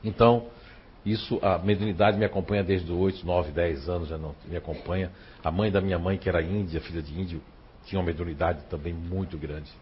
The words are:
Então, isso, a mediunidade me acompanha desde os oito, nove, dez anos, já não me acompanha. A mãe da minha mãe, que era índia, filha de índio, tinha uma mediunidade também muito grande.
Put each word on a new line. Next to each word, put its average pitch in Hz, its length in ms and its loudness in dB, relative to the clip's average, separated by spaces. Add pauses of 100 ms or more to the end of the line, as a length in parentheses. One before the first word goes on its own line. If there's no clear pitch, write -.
Então, 117 440 6 (580)
isso, 107 380 0
a 92 160 4
mediunidade 101 580 2
me 107 80 4
acompanha 98 380 0
desde 87 280 0
os 87 80 0
oito, 95 240 2
nove, 87 280 0
dez 80 360 0
anos, 87 220 -4
já 80 80 -6
não 78 160 -8 (140)
me 85 100 -6
acompanha. 85 540 -4 (320)
A 82 80 0
mãe 101 200 2
da 98 80 4
minha 92 200 2
mãe, 92 180 0
que - 100 -4
era 87 140 4
índia, 85 400 -2
filha 82 220 -8
de 73 160 -8
índio, 87 200 -6 (460)
tinha 95 140 -2
uma 90 60 0
mediunidade 82 600 -2
também 85 260 -6
muito 85 440 -4
grande. 73 320 -8 (120)